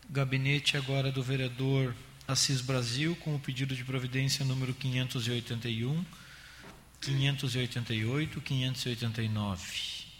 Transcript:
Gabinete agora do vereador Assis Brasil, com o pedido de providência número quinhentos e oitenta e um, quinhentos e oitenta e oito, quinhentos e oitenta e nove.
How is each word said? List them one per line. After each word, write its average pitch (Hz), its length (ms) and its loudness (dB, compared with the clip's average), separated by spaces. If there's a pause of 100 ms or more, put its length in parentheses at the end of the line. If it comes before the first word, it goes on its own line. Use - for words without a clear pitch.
(100)
Gabinete 135 640 2
agora 135 340 2
do 131 120 0
vereador 131 760 2 (300)
Assis 131 340 2
Brasil, 131 560 2
com 151 180 -2
o 139 60 -2
pedido 135 340 -2
de 123 80 -4
providência 131 600 0
número 131 300 0
quinhentos 127 520 0
e 123 40 2
oitenta 120 360 -2
e 113 160 0
um, 151 220 0 (960)
quinhentos 135 540 2
e 127 40 2
oitenta 120 360 0
e 107 100 2
oito, 147 380 0
quinhentos 131 420 0
e 127 60 0
oitenta 113 320 0
e 110 80 2
nove. - 760 -2 (160)